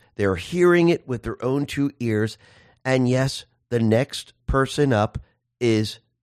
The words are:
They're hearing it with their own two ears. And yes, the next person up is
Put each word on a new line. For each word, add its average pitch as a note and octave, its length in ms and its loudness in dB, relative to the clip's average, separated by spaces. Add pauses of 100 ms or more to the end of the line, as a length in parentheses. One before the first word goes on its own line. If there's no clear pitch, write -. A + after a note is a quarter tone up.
(180)
They're G2 180 0
hearing F3 540 2
it - 180 -2
with A#2+ 160 -6
their A2+ 200 -10
own C3+ 220 -2
two C#3+ 240 -2 (100)
ears. A2 380 -2 (480)
And C3 240 2
yes, B2+ 360 -2 (240)
the A#2+ 100 -2
next A2+ 540 0 (120)
person C3+ 480 0
up G#2+ 240 0 (420)
is A2 400 0 (240)